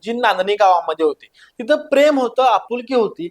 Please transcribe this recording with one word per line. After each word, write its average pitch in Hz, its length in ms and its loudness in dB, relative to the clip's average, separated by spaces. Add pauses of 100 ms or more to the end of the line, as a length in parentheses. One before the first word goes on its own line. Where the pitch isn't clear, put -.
जी 220 100 -6
नांदणी 208 420 0
गावामध्ये 170 500 2
होती. - 220 -4 (320)
तिथं 294 300 -2
प्रेम 285 300 2
होतं, 247 240 -2
आपुलकी 247 520 -2
होती 190 340 -2